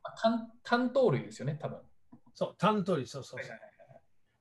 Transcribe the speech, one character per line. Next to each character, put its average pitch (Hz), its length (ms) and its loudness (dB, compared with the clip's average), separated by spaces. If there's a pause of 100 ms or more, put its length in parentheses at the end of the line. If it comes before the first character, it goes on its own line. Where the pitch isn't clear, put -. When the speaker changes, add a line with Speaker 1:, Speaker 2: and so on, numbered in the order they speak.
Speaker 1:
あ、 - 180 -12
単、 226 320 2 (100)
単 247 260 2
刀 247 240 4
類 113 100 2
で 101 100 -12
す - 80 -12
よ 127 60 -6
ね、 147 140 -2
多 170 80 -4
分。 - 100 -12 (560)
Speaker 2:
そ - 120 -2
う、 - 120 -6
単 214 220 4
刀 175 180 0
類、 123 80 -4
そ 135 140 -12
う 123 40 -10
そ 127 140 -14
う - 40 -8
そ - 40 -12
う。 - 0 -
Speaker 1:
は - 0 -
い 117 40 -14
は 113 60 -14
い 107 40 -20
は 107 60 -20
い - 260 -20
は - 40 -20
い。 - 40 -20 (400)